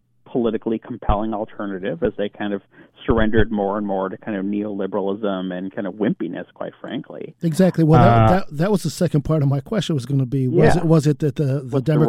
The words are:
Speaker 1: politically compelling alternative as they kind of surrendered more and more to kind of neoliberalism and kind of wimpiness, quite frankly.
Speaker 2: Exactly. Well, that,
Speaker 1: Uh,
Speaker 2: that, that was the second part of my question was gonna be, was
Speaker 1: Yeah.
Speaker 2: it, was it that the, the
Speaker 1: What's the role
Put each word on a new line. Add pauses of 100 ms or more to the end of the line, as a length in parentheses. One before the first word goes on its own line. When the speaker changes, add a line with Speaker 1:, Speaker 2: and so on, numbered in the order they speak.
(300)
Speaker 1:
politically
compelling
alternative
as
they
kind
of (420)
surrendered
more
and
more
to
kind
of
neoliberalism
and
kind
of
wimpiness,
quite
frankly.
Speaker 2:
Exactly.
Well,
that,
Speaker 1:
Uh, (120)
Speaker 2:
that,
that
was
the
second
part
of
my
question
was
gonna
be,
was
Speaker 1:
Yeah.
Speaker 2:
it,
was
it
that
the,
the
Speaker 1:
What's
the
role